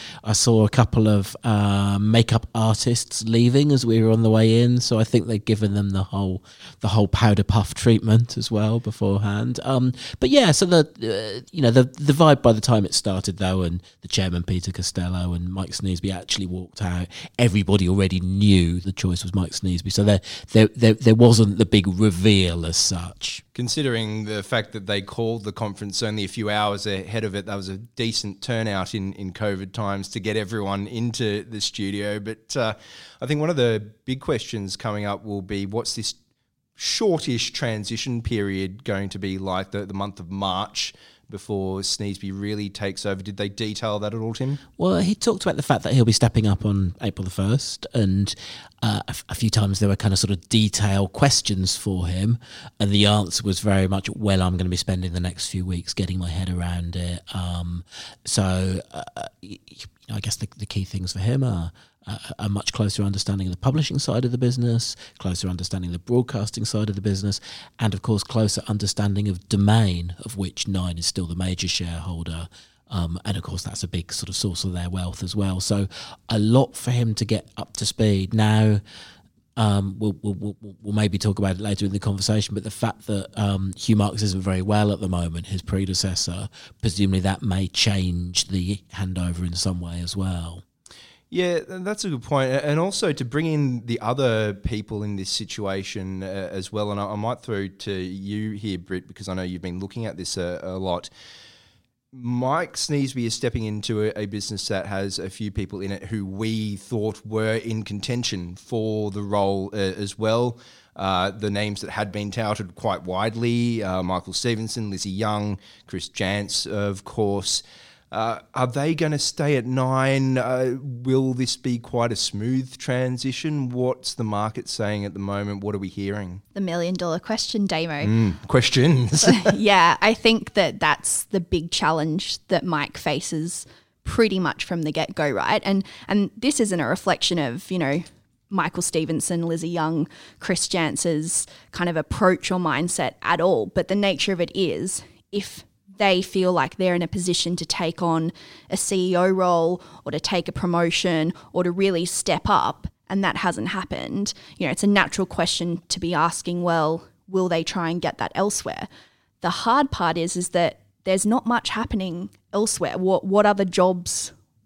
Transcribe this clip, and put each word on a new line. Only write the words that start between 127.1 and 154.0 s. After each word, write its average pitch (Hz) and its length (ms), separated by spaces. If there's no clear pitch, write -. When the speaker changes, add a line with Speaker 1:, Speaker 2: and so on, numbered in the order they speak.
Speaker 3:
question, 220 480
Damo. 160 400
Speaker 2:
Mm, 107 400
questions. 131 920
<laughs> 185 100
Speaker 3:
<laughs> 202 80
Yeah, 196 460
I 220 140
think - 400
that 175 240
that's - 460
the 190 160
big 170 320
challenge 160 720
that - 180
Mike 156 320
faces 160 720
pretty 208 340
much 160 240
from 170 200
the 151 100
get-go, 151 360
right? 110 360
And, 196 200
and 202 300
this 254 240
isn't 202 180
a 139 80
reflection 175 540
of, 131 320
you 185 60
know, 147 260
Michael 175 340
Stevenson, 165 600
Lizzie 165 260
Young, 165 380
Chris - 300
Jantz's 165 800
kind 175 180
of 160 60
approach 180 560
or 185 80
mindset 160 600
at 175 200
all. 156 260
But 170 220
the 196 80
nature 196 360
of 175 80
it 170 140
is, 165 480
if - 320
they 190 220
feel 185 320
like 160 240
they're 185 180
in 175 60
a 165 80
position 180 480
to 165 80
take 170 380
on 165 280
a 196 80
C 185 360
E 175 40
O 180 140
role 180 500
or - 80
to 147 80
take 175 260
a - 60
promotion 170 800
or 180 100
to 180 60
really 180 340
step - 460
up, - 360
and 196 160
that - 140
hasn't 170 300
happened, 190 680